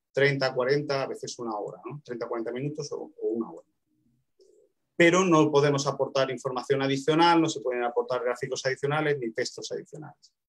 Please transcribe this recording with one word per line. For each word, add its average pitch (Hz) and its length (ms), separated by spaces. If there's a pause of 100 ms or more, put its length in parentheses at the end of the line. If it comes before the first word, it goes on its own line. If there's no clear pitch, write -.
(140)
treinta, 135 400
cuarenta, 139 500
a 123 40
veces - 320
una 110 180
hora, 98 220 (100)
¿no? 147 140
Treinta, 117 240
cuarenta 120 240
minutos 143 400
o, - 200 (100)
o 107 60
una 110 220
hora. - 180 (1300)
Pero 170 300
no 156 260
podemos 143 360
aportar 135 420
información 127 520
adicional, 156 600
no 156 80
se - 120
pueden 123 220
aportar 120 400
gráficos 123 420
adicionales 143 540
ni 117 120
textos - 400
adicionales. - 600 (180)